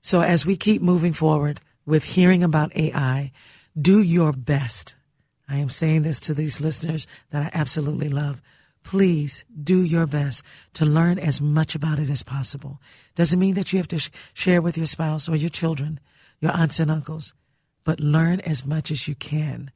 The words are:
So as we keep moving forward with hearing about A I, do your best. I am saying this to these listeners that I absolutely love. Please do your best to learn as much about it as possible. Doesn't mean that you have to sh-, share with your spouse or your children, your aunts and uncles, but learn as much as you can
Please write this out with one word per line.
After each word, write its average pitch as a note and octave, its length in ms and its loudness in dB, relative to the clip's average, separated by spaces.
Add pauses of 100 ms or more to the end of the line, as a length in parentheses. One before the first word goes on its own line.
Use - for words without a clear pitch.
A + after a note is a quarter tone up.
So F3 200 2
as E3+ 240 2
we F#3 100 2
keep G#3 260 2
moving F3 320 2
forward D3+ 460 0 (260)
with D3+ 180 2
hearing F3+ 400 4
about D3+ 320 2
A D#3 180 0
I, C3+ 380 -2 (480)
do F#3+ 220 6
your E3+ 320 2
best. C3 600 -4 (520)
I C#3 100 -4
am C#3+ 120 -2
saying D#3 320 2
this D#3 200 0
to D#3 120 -4
these D3+ 260 -4
listeners D#3+ 460 -4 (240)
that D3 140 -2
I - 100 -6
absolutely D3 560 -2
love. C#3+ 320 -4 (420)
Please F3 640 0 (180)
do F#3 180 4
your E3 240 2
best C#3+ 380 -2 (300)
to D#3+ 120 0
learn E3 320 4
as C#3+ 240 -2
much D3+ 340 0
about D3+ 240 -2
it C#3+ 100 -2
as C3+ 120 -2
possible. C#3 580 -8 (360)
Doesn't E3+ 240 2
mean F#3+ 160 2
that F#3+ 180 -2
you F#3+ 40 2
have E3+ 120 -2
to E3+ 100 -4
sh-, - 120 -8 (220)
share F3+ 280 2
with E3 160 -2
your D#3+ 80 -2
spouse D#3 420 -2
or D#3+ 80 0
your D#3 140 0
children, D#3 500 -4 (400)
your D#3 120 0
aunts E3 280 0
and D#3 120 2
uncles, D#3 420 -8 (500)
but D#3+ 160 -2
learn D#3+ 420 2
as C#3 220 -4
much D3+ 280 -4
as - 160 -6
you D3+ 80 -6
can C#3 600 -6